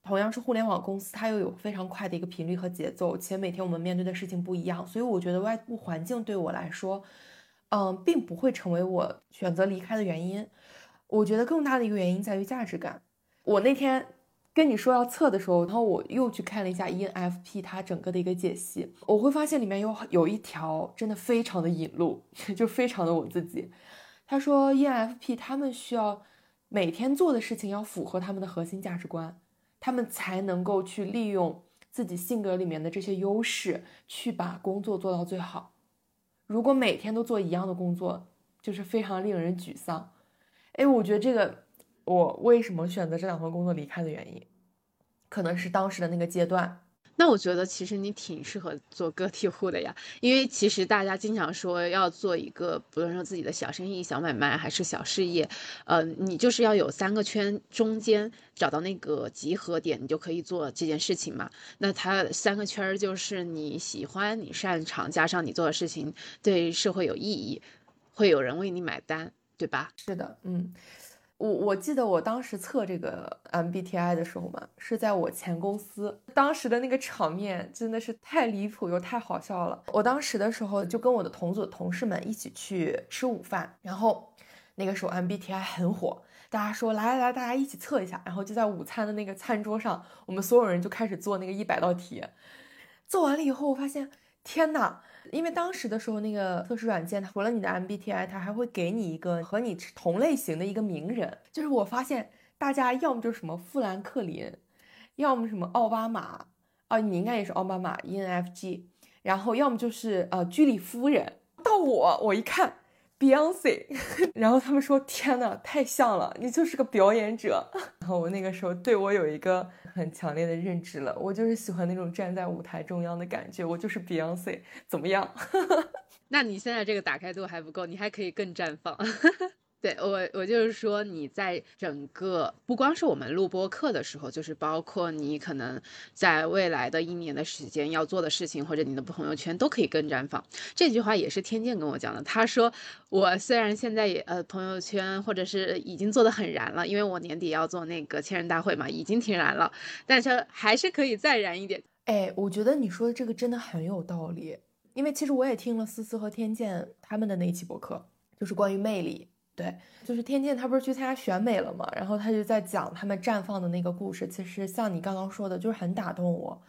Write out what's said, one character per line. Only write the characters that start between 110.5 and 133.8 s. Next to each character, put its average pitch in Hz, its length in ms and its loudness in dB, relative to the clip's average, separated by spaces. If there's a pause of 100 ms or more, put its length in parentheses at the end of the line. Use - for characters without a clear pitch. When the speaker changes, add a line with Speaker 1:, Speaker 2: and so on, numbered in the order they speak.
Speaker 1:
里 247 120 4
夫 240 320 0
人。 - 240 2 (280)
到 427 160 6
我， 190 460 6
我 208 100 4
一 220 80 2
看， - 360 2 (420)
Beyonce， 294 680 6 (260)
<laughs> 359 220 2
然 220 160 4
后 254 100 8
他 262 120 0
们 277 100 6
说 277 260 6
：“天 269 320 0
呐， 208 240 -2
太 285 200 0
像 226 340 4
了， - 220 0
你 247 100 -2
就 320 140 4
是 330 140 0
个 262 60 4
表 202 280 8
演 220 240 2
者。 165 340 0 (180)
<laughs>” - 120 -20
然 180 100 -6
后 180 100 2
我 170 100 0
那 196 120 -2
个 185 120 -2
时 180 120 -6
候 180 80 0
对 196 220 4
我 196 160 2
有 185 160 4
一 151 120 -2
个 185 280 2 (260)
很 175 180 -2
强 156 220 -4
烈 165 120 0
的 170 100 -2
认 170 260 -2
知 170 180 -10
了， - 200 -2
我 196 140 -2
就 214 100 0
是 226 120 4
喜 220 160 -8
欢 175 160 0
那 180 60 0
种 175 200 -4
站 180 200 -4
在 180 140 -4
舞 175 140 -6
台 165 200 -8
中 175 220 -4
央 170 160 -4
的 180 60 -6
感 - 260 -8
觉， 175 140 -6
我 170 120 -2
就 208 120 -6
是 175 100 -4
Beyonce， 175 600 -4 (260)
怎 175 100 -4
么 151 100 -2
样？ 190 220 2 (500)
<laughs> - 500 -10
Speaker 2:
那 277 140 4
你 202 140 -2
现 240 160 -4
在 220 120 0
这 214 80 0
个 196 80 0
打 143 160 -2
开 180 160 -10
度 190 120 -8
还 170 140 -10
不 156 120 -14
够， 180 140 -6
你 170 120 -10
还 208 120 -4
可 208 120 -8
以 180 100 -4
更 185 240 -6
绽 156 220 -4
放。 - 220 -6
<laughs> 214 60 0 (760)
对， 196 200 0
我， 190 340 0
我 190 100 -2
就 220 220 4
是 226 60 0
说 208 320 -2
你 165 240 -8
在 180 340 -4 (160)
整 143 300 -8
个， 175 440 -2 (140)
不 247 100 0
光 269 200 4
是 349 100 0
我 208 80 4
们 131 180 -4
录 185 160 2
播 190 220 -2
课 277 220 0